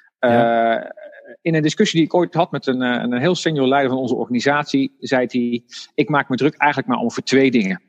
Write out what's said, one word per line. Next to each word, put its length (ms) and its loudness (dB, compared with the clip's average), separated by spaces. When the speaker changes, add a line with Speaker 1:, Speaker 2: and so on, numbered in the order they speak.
Speaker 1:
Ja. 640 2
Speaker 2:
Eh, 80 -14
in 120 0
een 80 2
discussie 360 0
die 100 2
ik 60 -4
ooit 200 0
had 160 0
met 160 -6
een, 160 -2
eh, 200 -2
een 160 -4
heel 160 2
senior 320 0
leider 240 2
van 100 -2
onze 140 -4
organisatie, 840 0
zei 300 0
hij: 360 -2
"Ik 140 0
maak 200 0
me 80 -2
druk 180 0
eigenlijk 380 0
maar 120 0
over 180 -4
twee 280 4
dingen. 380 0